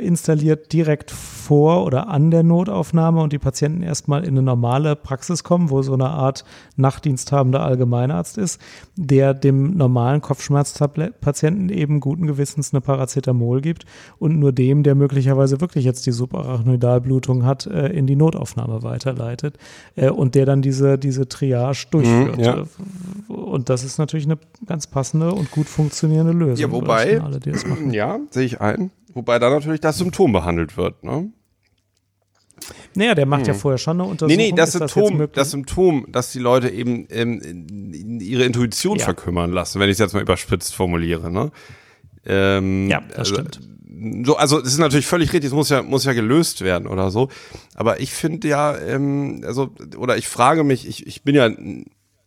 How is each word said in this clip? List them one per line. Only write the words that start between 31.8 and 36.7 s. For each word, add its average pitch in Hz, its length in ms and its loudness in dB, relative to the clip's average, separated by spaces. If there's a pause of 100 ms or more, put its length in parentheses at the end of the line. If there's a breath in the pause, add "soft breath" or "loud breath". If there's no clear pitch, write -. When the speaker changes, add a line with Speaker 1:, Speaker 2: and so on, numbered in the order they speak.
Speaker 1:
Naja, 214 200 2
der 143 100 4
macht 139 220 2
ja 143 60 2
Speaker 2:
Hm. 101 60 -2
Speaker 1:
vorher 135 180 0
schon 170 220 -2
eine 185 100 -4
Untersuchung. 160 280 2
Speaker 2:
Nee, 220 140 2
nee, 180 40 -2
das 160 140 4
Speaker 1:
Ist 175 120 -2
das 151 120 -4
Speaker 2:
Symptom, 202 200 2
Speaker 1:
jetzt 160 60 0
möglich? 147 160 -2
Speaker 2:
das 139 160 0
Symptom, 147 580 0
dass 123 220 -4
die 127 80 -8
Leute 123 300 2
eben, 117 400 -4